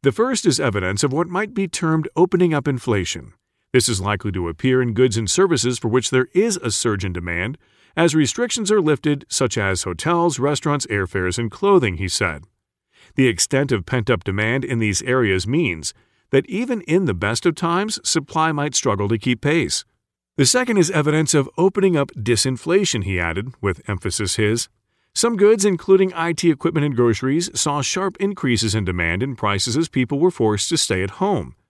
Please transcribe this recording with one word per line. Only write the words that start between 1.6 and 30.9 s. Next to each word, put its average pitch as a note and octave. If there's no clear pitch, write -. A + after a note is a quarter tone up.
termed D#3+
opening F3
up D3
inflation. G#2
This B2
is G2
likely G2+
to F2
appear B2+
in A#2+
goods A#2
and A2
services C#3+
for A#2
which A#2+
there B2+
is G3
a A#2
surge G#2
in F#2
demand, F2
as D#3+
restrictions G#3
are G#3+
lifted, D3
such -
as G2
hotels, D#3+
restaurants, D3
airfares, F#2+
and A#2
clothing, D#3
he F#2+
said. D#2+
The C3
extent C3
of G2+
pent-up A2+
demand A2
in B2+
these G#2+
areas G#2
means A2+
that -
even A#3+
in F3
the A#2
best G2+
of E3+
times, F#3
supply D#3+
might D3
struggle G#2
to A2+
keep B2
pace. C#3+
The C3
second A#3+
is E3+
evidence D#3
of C#3
opening F#3+
up C#3+
disinflation, B2+
he F#2
added, F2
with G2
emphasis G2
his. A2
Some A#3
goods, G3+
including F#3+
I E3+
T E3+
equipment D#3+
and C#3
groceries, C3
saw D3
sharp F#3+
increases A#2+
in G#2
demand F2
and C3+
prices G#2
as E3
people C3+
were F3+
forced G#2+
to E3
stay F#2+